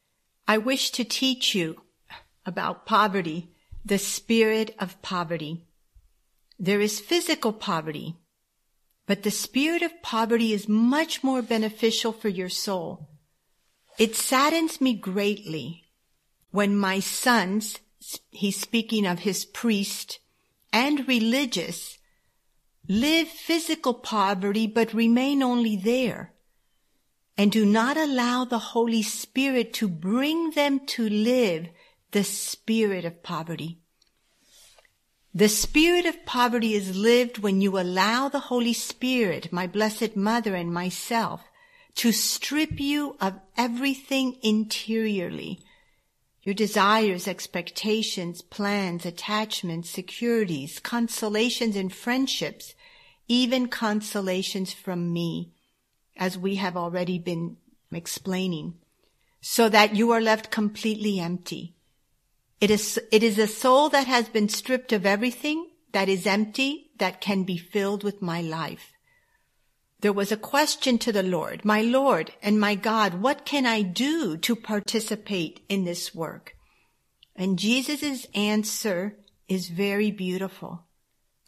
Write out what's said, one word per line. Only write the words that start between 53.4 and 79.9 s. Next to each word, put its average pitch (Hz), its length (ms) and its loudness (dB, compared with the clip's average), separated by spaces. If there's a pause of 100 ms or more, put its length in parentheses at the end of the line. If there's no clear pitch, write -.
consolations 202 1040 -2
from 175 400 -4
me, 170 400 -4 (680)
as 185 180 -4
we 196 180 -2
have 185 200 -2
already 180 420 -2
been 170 380 -6 (340)
explaining, 170 840 -4 (680)
so - 280 2
that 214 280 6
you 233 160 4
are 226 80 4
left 220 320 2
completely 214 680 -2
empty. 170 560 -6 (840)
It 208 100 4
is, 214 300 0 (100)
it 220 120 8
is 220 160 4
a 214 100 4
soul 262 400 4
that 277 180 4
has 240 220 2
been 214 220 2
stripped 254 420 -2
of 202 140 2
everything, 247 640 0 (220)
that 196 180 0
is 190 160 0
empty, 214 720 -2
that 185 240 -2
can 196 200 0
be 180 140 -4
filled 202 480 -2
with 202 160 -4
my 170 220 -4
life. 160 500 -8 (1080)
There 208 120 2
was 196 180 0
a 214 60 -2
question 277 640 2
to 233 140 -2
the 202 100 2
Lord, 180 420 -2
"My 214 180 2
Lord 233 500 2 (100)
and 208 180 4
my 208 140 4
God, 214 400 0
what 262 300 0
can 277 220 0
I 220 160 2
do 233 540 0
to 196 180 0
participate 208 1120 -4
in 196 160 0
this 175 300 -6
work?" - 400 -10 (800)
And 190 240 0
Jesus' 269 760 -2
answer 208 840 -2 (300)
is 185 200 -2
very 202 420 0